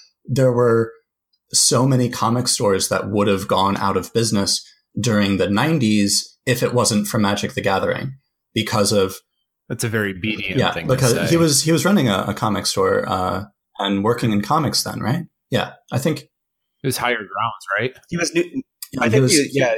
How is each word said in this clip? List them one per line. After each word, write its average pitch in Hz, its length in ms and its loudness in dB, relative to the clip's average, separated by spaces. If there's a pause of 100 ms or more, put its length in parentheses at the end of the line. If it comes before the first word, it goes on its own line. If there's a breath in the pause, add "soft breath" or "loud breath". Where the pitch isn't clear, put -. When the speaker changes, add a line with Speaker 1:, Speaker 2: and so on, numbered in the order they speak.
(240 loud breath)
Speaker 1:
there 131 280 2
were 117 400 2 (600)
so 131 340 2
many 127 220 2
comic 120 380 -2
stores 101 420 0
that 92 220 -2
would 104 160 2
have 98 220 0
gone 98 300 2
out 98 180 0
of 90 160 -4
business 110 520 0 (360 loud breath)
during 104 380 2
the 92 120 0
nineties 107 800 2 (160)
if 123 160 0
it - 140 0
wasn't 107 320 2
for - 120 -2
Magic: 104 360 -2
The - 60 -6
Gathering, 98 540 -2 (380)
because 107 380 0
of 98 240 2 (540)
Speaker 2:
That's - 160 -6
a 117 40 -2
very 104 240 -2
B 104 240 -6
D 98 120 -8
M 92 100 -2
Speaker 1:
yeah, 90 140 0
Speaker 2:
thing 82 160 -6
to 131 60 2
Speaker 1:
because 131 180 2
Speaker 2:
say. 165 160 0
Speaker 1:
he 165 80 2
was, 156 260 2
he 156 80 0
was 165 140 2
running 175 240 4
a, 98 200 0
a 98 60 -2
comic 104 320 -2
store, 98 420 0
uh, 92 360 -2 (340)
and 101 240 0
working 113 300 0
in 101 100 0
comics 151 400 0
then, 104 160 -8
right? 151 280 -4 (240)
Yeah, - 240 -2 (180)
I 123 60 -2
think 147 300 -4 (540)
Speaker 2:
It 139 40 -4
was 127 100 -2
Higher 123 180 0
Grounds, 104 520 -6 (120)
right? 120 180 -4 (120)
Speaker 3:
He 175 80 -6
was 160 180 -4
new, 170 80 2 (500)
Speaker 1:
Yeah, 135 80 -6
Speaker 3:
I 120 40 2
Speaker 1:
he 117 60 2
Speaker 3:
think 131 120 4
Speaker 1:
was, 127 100 2
Speaker 3:
he, 143 200 4
yeah, 127 260 0